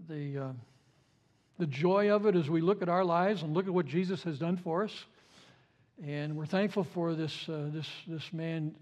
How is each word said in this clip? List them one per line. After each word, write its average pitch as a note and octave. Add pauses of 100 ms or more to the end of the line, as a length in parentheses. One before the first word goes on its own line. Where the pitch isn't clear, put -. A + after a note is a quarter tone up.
the, C#3+
uh, C3+ (1040)
the E3+
joy F3+
of G#3
it G3+
as D#3
we E3
look F#3+
at F3
our F#3
lives F3+
and D3+
look F#3+
at F#3
what F3+
Jesus F3+
has D3+
done E3+
for F3+
us. - (1000)
And D3
we're D3+
thankful G3+
for E3+
this, D#3+
uh, D3+
this, D3+ (200)
this E3
man D#3+